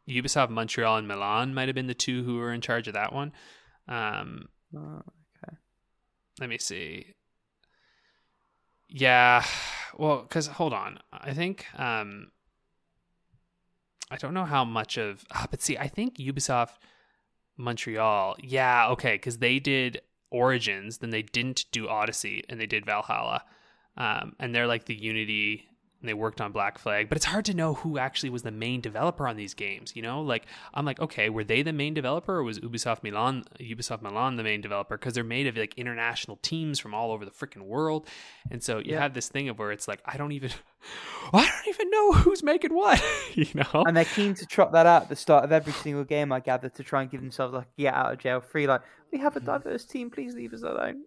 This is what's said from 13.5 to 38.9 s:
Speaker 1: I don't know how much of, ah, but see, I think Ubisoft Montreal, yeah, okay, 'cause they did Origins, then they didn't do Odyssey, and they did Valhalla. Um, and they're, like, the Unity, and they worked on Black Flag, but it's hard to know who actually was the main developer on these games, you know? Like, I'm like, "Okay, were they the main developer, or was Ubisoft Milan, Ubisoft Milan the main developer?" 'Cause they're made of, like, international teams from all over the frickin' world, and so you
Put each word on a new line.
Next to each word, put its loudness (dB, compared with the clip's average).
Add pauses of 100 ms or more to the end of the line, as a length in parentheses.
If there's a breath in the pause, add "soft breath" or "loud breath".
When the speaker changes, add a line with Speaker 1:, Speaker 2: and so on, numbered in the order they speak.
Speaker 1:
I -10
don't -8
know -2
how 2
much -4
of, -6
ah, -4
but -6
see, 0
I -4
think -4
Ubisoft 0 (800 soft breath)
Montreal, 0
yeah, 4
okay, 2
'cause -6
they 4
did 0 (300)
Origins, 0
then -8
they -2
didn't -2
do -4
Odyssey, -4
and -8
they -4
did -2
Valhalla. -2 (520 soft breath)
Um, -4
and -6
they're, 2
like, -2
the -6
Unity, -4 (320)
and -12
they -2
worked -4
on -6
Black -2
Flag, 0
but -2
it's 0
hard 0
to -2
know 0
who -4
actually -4
was -6
the -8
main -4
developer -2
on -4
these -10
games, -8
you -12
know? -6
Like, -2 (280 loud breath)
I'm -2
like, -4
"Okay, 0
were -2
they 2
the -2
main -2
developer, -2
or 0
was -4
Ubisoft -4
Milan, -2 (160)
Ubisoft -8
Milan -2
the -4
main 0
developer?" -4
'Cause -4
they're 0
made -2
of, -4
like, -4
international -4
teams -4
from -10
all -2
over -6
the -14
frickin' -14
world, -4 (420 loud breath)
and -10
so -2
you -6